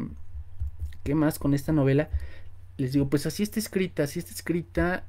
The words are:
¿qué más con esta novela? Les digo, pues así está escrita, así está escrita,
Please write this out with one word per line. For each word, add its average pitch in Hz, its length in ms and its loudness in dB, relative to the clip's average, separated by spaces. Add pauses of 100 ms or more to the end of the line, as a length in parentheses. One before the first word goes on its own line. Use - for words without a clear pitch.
(1040)
¿qué 139 120 2
más 156 240 4
con 143 140 2
esta 139 180 0
novela? 143 380 4 (680)
Les 131 160 0
digo, 139 160 4
pues 143 160 2
así 165 180 -2
está 208 160 0
escrita, 185 440 0
así 143 160 -2
está - 120 -8
escrita, 170 760 0